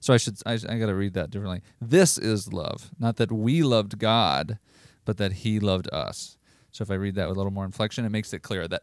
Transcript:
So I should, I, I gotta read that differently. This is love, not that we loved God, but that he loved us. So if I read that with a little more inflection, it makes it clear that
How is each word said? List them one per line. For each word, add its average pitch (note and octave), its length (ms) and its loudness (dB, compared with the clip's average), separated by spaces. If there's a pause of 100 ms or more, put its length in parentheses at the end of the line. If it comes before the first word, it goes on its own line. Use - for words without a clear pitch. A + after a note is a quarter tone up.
So - 140 4
I - 20 8
should, A2 200 2 (100)
I, A#2 80 -2
I A2+ 240 -4
gotta A2 160 2
read G2 200 0
that F2+ 160 -2
differently. F#2+ 320 -6 (180)
This D#3 380 6
is G#2 340 -2
love, - 460 -6
not A#2 180 0
that A#2 160 0
we A#2+ 300 2
loved G#2+ 360 2
God, G#2+ 600 2 (460)
but G#2+ 120 0
that G2 160 0
he G#2+ 260 0
loved F#2+ 340 2
us. - 440 -6 (340)
So - 120 -10
if G2+ 80 -6
I G2+ 40 -2
read G2 220 -2
that F#2 120 0
with F#2+ 80 -2
a G2 40 -2
little G2 120 -2
more G2 120 -4
inflection, G#2+ 400 -4
it A2+ 60 -2
makes G#2+ 220 -2
it G2 100 -10
clear F2+ 260 -6
that F#2 140 -4